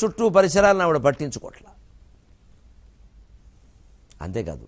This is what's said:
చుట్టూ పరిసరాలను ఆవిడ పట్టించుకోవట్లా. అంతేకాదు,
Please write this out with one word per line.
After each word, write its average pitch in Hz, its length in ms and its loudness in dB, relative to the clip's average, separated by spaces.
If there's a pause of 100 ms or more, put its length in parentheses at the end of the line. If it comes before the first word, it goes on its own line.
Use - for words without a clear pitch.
చుట్టూ 220 260 0
పరిసరాలను 190 560 4
ఆవిడ 156 220 0
పట్టించుకోవట్లా. - 640 -6 (2500)
అంతేకాదు, 82 460 -10